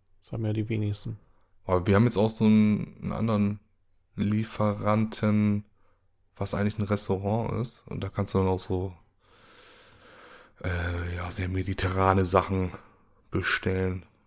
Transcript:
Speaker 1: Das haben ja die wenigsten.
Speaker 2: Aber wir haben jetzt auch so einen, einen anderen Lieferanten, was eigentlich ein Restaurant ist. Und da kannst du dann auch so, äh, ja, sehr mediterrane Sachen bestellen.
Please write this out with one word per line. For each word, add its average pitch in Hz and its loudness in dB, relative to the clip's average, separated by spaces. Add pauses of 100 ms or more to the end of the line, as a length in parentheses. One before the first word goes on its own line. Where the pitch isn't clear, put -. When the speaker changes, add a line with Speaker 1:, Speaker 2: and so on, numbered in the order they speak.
(220)
Speaker 1:
Das - -20
haben 113 -4
ja 107 0
die 110 -2
wenigsten. 107 -4 (480)
Speaker 2:
Aber 90 2
wir 98 6
haben 104 8
jetzt 120 2
auch 110 4
so - 0
einen, 107 4
einen - -4
anderen 104 0 (560)
Lieferanten, 104 0 (720)
was - -6
eigentlich 104 -2
ein 107 -2
Restaurant 101 -2
ist. - -10
Und 98 -10
da 98 -6
kannst - -4
du 98 2
dann 95 2
auch 92 0
so, 92 -4 (1700)
äh, 87 -4
ja, 87 -8
sehr 92 -6
mediterrane 95 2
Sachen 92 2 (580)
bestellen. 92 -2 (220)